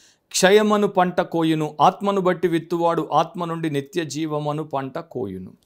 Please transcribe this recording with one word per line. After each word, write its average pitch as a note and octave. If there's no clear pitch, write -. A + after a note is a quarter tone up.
క్షయమను G#3
పంట F3+
కోయును, D#3+
ఆత్మను G3
బట్టి F3+
విత్తువాడు E3
ఆత్మ E3
నుండి E3
నిత్య C#3+
జీవమను D3+
పంట C3+
కోయును." G#2